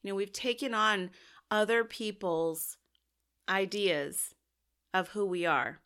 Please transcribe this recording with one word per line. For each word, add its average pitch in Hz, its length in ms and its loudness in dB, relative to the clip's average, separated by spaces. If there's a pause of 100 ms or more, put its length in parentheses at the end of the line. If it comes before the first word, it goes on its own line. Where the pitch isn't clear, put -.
You 196 60 -6
know, 196 60 -2
we've 202 160 -2
taken 240 440 -2
on 208 340 2 (400)
other 214 340 4
people's 175 920 -2 (720)
ideas 190 840 0 (580)
of 185 160 0
who 208 160 -2
we 175 220 0
are 135 380 0